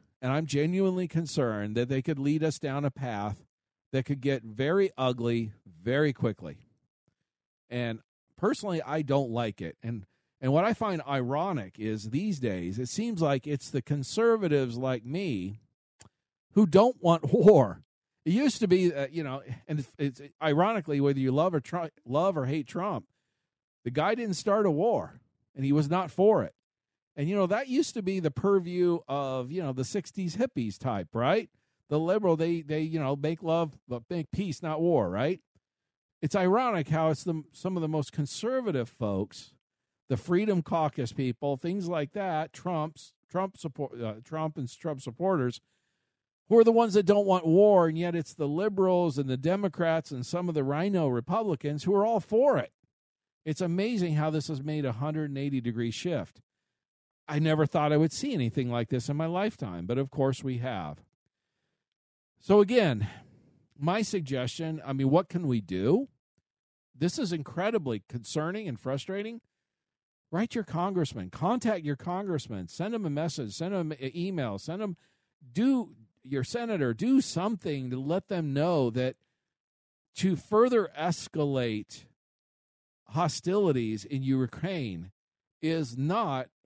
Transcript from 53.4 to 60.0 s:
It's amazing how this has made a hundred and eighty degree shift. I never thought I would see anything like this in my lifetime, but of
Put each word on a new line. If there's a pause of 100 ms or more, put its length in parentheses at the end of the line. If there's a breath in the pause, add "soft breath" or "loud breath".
It's
amazing
how
this
has
made
a
hundred
and
eighty
degree
shift. (880)
I
never
thought
I
would
see
anything
like
this
in
my
lifetime,
but
of